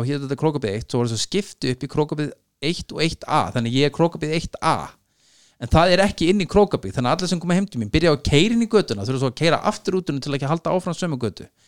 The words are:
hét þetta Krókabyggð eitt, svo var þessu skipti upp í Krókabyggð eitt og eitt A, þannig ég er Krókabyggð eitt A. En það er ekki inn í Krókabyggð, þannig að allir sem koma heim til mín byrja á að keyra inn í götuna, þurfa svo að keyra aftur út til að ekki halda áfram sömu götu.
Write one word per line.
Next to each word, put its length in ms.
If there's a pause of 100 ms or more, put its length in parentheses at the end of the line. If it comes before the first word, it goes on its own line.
hét 200
þetta 160
Krókabyggð 360
eitt, 160
svo 100
var 80
þessu 140
skipti 500
upp 100
í 120
Krókabyggð 380 (280)
eitt 320
og 80
eitt 260
A, 140 (100)
þannig 240
ég 140
er 60
Krókabyggð 400
eitt 260
A. 140 (840)
En 100
það 220
er 100
ekki 240
inn 160
í 60
Krókabyggð, 480
þannig 140
að 40
allir 160
sem 80
koma 160
heim 120
til 120
mín 120
byrja 200
á 60
að 100
keyra 280
inn 100
í 20
götuna, 400
þurfa 140
svo 100
að 80
keyra 240
aftur 320
út 120
til 240
að 40
ekki 140
halda 260
áfram 220
sömu 240
götu. 240 (220)